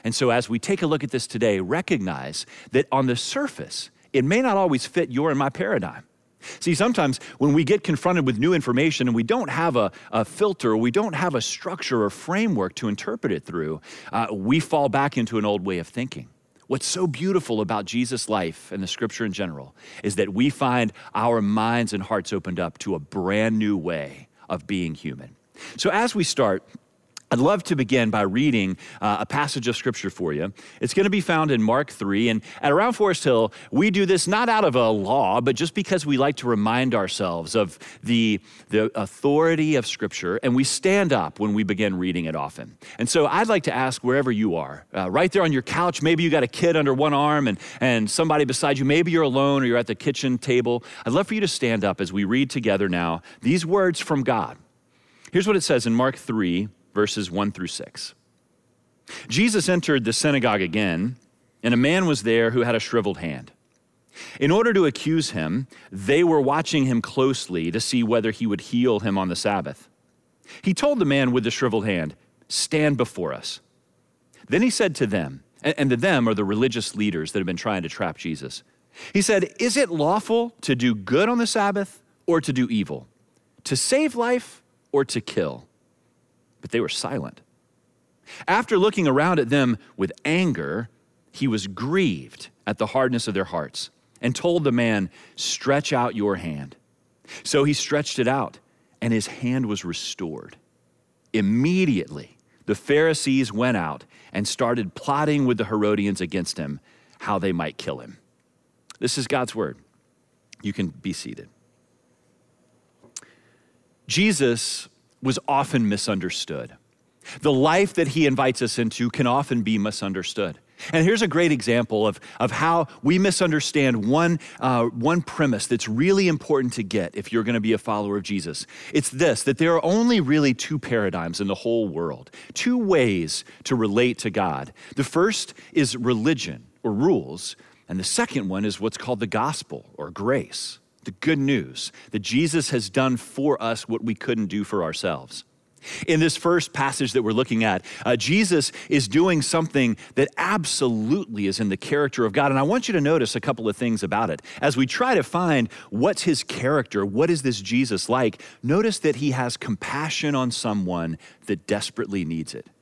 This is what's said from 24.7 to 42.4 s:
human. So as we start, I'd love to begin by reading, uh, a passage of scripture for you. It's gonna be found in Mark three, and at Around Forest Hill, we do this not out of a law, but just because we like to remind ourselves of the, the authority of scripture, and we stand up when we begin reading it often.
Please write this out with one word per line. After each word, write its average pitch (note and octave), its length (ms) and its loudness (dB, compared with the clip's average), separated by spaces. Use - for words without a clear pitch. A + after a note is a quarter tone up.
human. C2+ 420 -14
So - 140 0
as A3 240 0
we F#3 100 0
start, G2+ 420 0
I'd A#2 80 0
love E3+ 260 4
to E3 120 -2
begin A#2+ 340 2
by G#2+ 120 2
reading, G2+ 540 2
uh, G#2 200 0
a F#2+ 40 -2
passage C#3+ 420 -4
of A#2+ 80 0
scripture G#2+ 360 -4
for E2 240 -4
you. F2 180 -4
It's B2+ 100 -2
gonna G3 160 2
be F#3+ 140 0
found D#3 280 2
in A#2 120 2
Mark B2+ 280 2
three, G#2 380 0
and A2 140 0
at C#3+ 100 2
Around G#3 220 4
Forest G3+ 320 0
Hill, A2+ 300 4
we F#3+ 200 2
do G3 140 2
this F3+ 240 2
not A3+ 220 2
out G#3+ 140 4
of C#3+ 100 4
a A#2 160 4
law, G#2+ 500 2
but A#2+ 160 2
just D#3+ 160 -2
because F3+ 320 -2
we C#3+ 140 0
like C#3 180 2
to B2 100 -8
remind A#2 480 2
ourselves F2+ 600 -2
of G2+ 240 0
the, A2+ 360 2
the G#2+ 320 2
authority D#3 760 2
of A#2+ 100 0
scripture, F#2+ 560 -4
and B2 120 2
we C3 80 4
stand F#3+ 480 2
up G2+ 300 0
when G#2 140 0
we G#2+ 80 2
begin G2 340 -2
reading F2+ 300 -2
it D#2+ 100 -6
often. C#2 400 -10